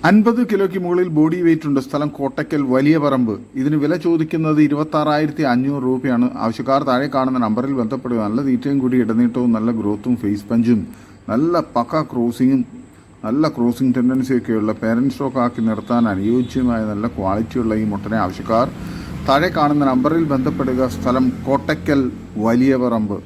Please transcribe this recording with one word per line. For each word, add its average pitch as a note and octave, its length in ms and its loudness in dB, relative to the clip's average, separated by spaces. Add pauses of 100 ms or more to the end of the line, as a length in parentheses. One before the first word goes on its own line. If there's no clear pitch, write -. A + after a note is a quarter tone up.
അൻപത് A3 320 6 (100)
കിലോയ്ക്ക് G3 340 0
മുകളിൽ F3+ 240 0 (100)
ബോഡി D#3+ 280 2
വെയിറ്റ് D#3+ 240 2
ഉണ്ട്. C#3 160 2
സ്ഥലം D3 320 -2
കോട്ടയ്ക്കൽ C#3+ 440 -4 (120)
വലിയ C#3+ 300 4
പറമ്പ്. B2+ 300 2 (280)
ഇതിന് D3 220 0
വില D3+ 100 0 (120)
ചോദിക്കുന്നത് D#3+ 600 0
ഇരുപത്താറായിരത്തി D3+ 840 0
അഞ്ഞൂറ് C3 360 0
രൂപയാണ്. B2+ 400 2 (160)
ആവശ്യക്കാർ B2 460 0
താഴെ C3 260 2
കാണുന്ന C3 300 0
നമ്പറിൽ B2 340 0
ബന്ധപ്പെടുക. B2 480 -2
നല്ല A2+ 220 -2
തീറ്റയും C3+ 340 0
കൂടി B2+ 200 2
ഇടനീട്ടവും A#2 540 2
നല്ല A2+ 220 0
ഗ്രോത്തും G#2 420 -2
ഫേസ് G2+ 300 -4
പഞ്ചും A#2 280 4 (520)
നല്ല D#3+ 320 0 (120)
പക്ക B2+ 260 0 (100)
ക്രോസിങ്ങും B2+ 500 2 (640)
നല്ല C#3+ 320 0
ക്രോസിങ് A#2+ 400 0
ടെൻഡൻസിയൊക്കെയുള്ള B2 760 0 (120)
പേരന്റ് A#2+ 320 0
സ്റ്റോക്ക് C3 300 -4
ആക്കി A#2+ 240 -4
നിർത്താൻ A#2 440 0
അനുയോജ്യമായ A#2+ 680 0 (120)
നല്ല G#2 140 -4 (100)
ക്വാളിറ്റിയുള്ള G#2+ 680 -2
ഈ - 80 0
മുട്ടനെ G2+ 340 -4
ആവശ്യക്കാർ A2+ 420 0 (600)
താഴെ D3+ 320 2
കാണുന്ന D3 320 2
നമ്പറിൽ D3+ 420 2
ബന്ധപ്പെടുക. C3 480 -2 (140)
സ്ഥലം B2+ 300 0 (200)
കോട്ടയ്ക്കൽ C#3 560 0 (460)
വലിയ B2+ 260 4 (120)
പറമ്പ്. G#2+ 400 -2